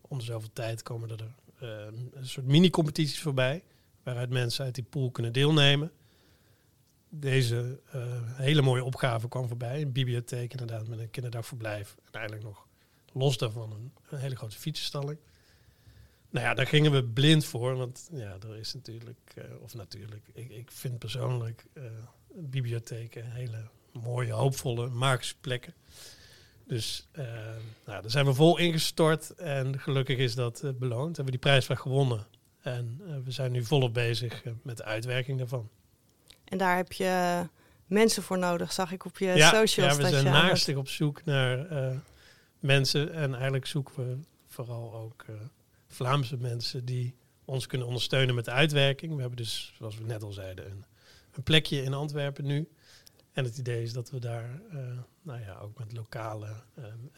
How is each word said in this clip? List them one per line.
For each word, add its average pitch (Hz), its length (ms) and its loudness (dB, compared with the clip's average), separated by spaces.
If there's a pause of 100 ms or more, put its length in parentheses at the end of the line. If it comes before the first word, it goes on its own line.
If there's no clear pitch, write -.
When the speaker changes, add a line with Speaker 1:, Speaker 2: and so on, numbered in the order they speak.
Speaker 1:
om - 180 -8
de 113 60 -6
zoveel 113 280 -6
tijd 113 300 -6
komen 113 280 -8
er, 110 240 -10 (260)
ehm, 107 340 -10 (180)
een 131 140 -12
soort 127 200 -6
mini-competities 156 760 6
voorbij, 135 400 2 (400)
waaruit 123 280 -4
mensen 123 340 0
uit 127 100 -4
die 120 100 -6
pool 131 260 -2
kunnen 117 220 -2
deelnemen. 143 580 6 (1160)
Deze, 131 720 0 (100)
eh, 127 120 -6 (220)
hele 135 380 4
mooie 127 220 4
opgave 120 440 0
kwam 123 200 -4
voorbij. 120 340 -4
Een 139 100 -2
bibliotheek 120 580 -2
inderdaad, 113 380 -8
met 113 100 -8
een 113 120 -8
kinderdagverblijf. 113 840 -8 (100)
En - 80 -20
eigenlijk 107 320 -8
nog 107 220 -16 (460)
los 135 260 2
daarvan 110 340 -4
een, 113 200 -12 (160)
een 147 100 -10
hele 131 180 -6
grote 110 220 -12
fietsenstalling. 151 600 -6 (1120)
Nou 120 160 -2
ja, 120 80 2
daar 131 120 2
gingen 151 260 8
we 131 120 6
blind 143 400 6
voor. 127 320 -2
Want 127 360 -8
ja, 101 240 -10 (120)
er 110 80 -12
is 110 180 -8
natuurlijk, 117 600 -16
eh, - 100 -14 (180)
of - 120 -18
natuurlijk, 104 580 -14
ik, 117 180 -14
ik 113 200 -16
vind 120 280 -8
persoonlijk, 120 760 -4
eh, 147 100 -16 (520)
bibliotheken 120 960 -6
hele 113 380 -8 (240)
mooie, 120 400 -2
hoopvolle, 120 560 0
magische 127 520 2
plekken. 123 340 -6 (920)
Dus, - 460 -6
eh, 143 120 -10 (600)
nou, 98 180 -10
daar 110 80 -8
zijn 139 140 6
we 135 100 6
vol 156 240 8
ingestort 160 760 2
en 135 460 -2
gelukkig 135 380 0
is 123 160 2
dat, 120 280 -2
eh, 143 80 -2
beloond. 127 360 -2
Hebben 156 180 -4
we 131 60 -4
die 127 100 -4 (100)
prijsvraag 135 300 4
gewonnen. 127 460 2 (340)
En, 123 460 -6
eh, 156 80 -8 (100)
we 131 60 -8
zijn 127 220 -2
nu 123 120 0
volop 123 300 4
bezig, 117 500 0
eh, 120 80 -6 (100)
met 120 140 -10
de - 80 -12
uitwerking 123 540 -2
daarvan. 120 300 -4 (760)
Speaker 2:
En 190 140 -6
daar 180 180 4
heb 185 160 -2
je 180 500 2 (440)
mensen 220 360 4
voor 185 160 -2
nodig, 175 340 0
zag 185 200 -2
ik 190 120 -10
op - 140 -14
je 190 80 0
Speaker 1:
Ja, 170 240 10
Speaker 2:
socials 220 240 6 (160)
Speaker 1:
ja, 147 60 4
we 143 60 2
Speaker 2:
dat - 80 4
Speaker 1:
zijn 139 140 4
Speaker 2:
je 139 60 4
aan 135 60 4
het 160 80 8
Speaker 1:
naastig 160 320 2
op 135 120 -4
zoek 147 360 -2
naar, 135 420 0
eh, 131 300 -2 (640)
mensen. 139 540 2
En 147 220 -2
eigenlijk 131 320 -2
zoeken - 280 -4 (140)
we 127 100 -6 (300)
vooral 117 460 -10
ook, 113 340 -12
eh, 110 60 -12 (540)
Vlaamse 135 480 0
mensen 120 480 -6
die 123 300 -4 (300)
ons 131 220 -4
kunnen 127 200 -4
ondersteunen 127 480 2
met 120 100 -2
de 120 60 -8
uitwerking. 143 640 2
We 139 60 -4
hebben 123 180 -6
dus, - 380 -6
zoals 107 220 -10
we 113 60 -10
net 110 180 -6
al 104 100 -10
zeiden, 95 380 -12
een, 101 140 -14 (480)
een 131 100 -10
plekje 156 400 2
in 135 120 -2
Antwerpen 143 500 -4
nu. 143 240 0 (640)
En 131 120 0
het 120 140 -6
idee 117 240 -4
is 117 100 -6
dat 120 180 -8
we 135 80 -8
daar, 117 420 -8 (100)
eh, 151 80 -10 (440)
nou 120 180 -12
ja, 98 160 -12
ook 104 220 -14
met 110 140 -10
lokale, 110 560 -8 (260)
eh, 139 100 -14 (340)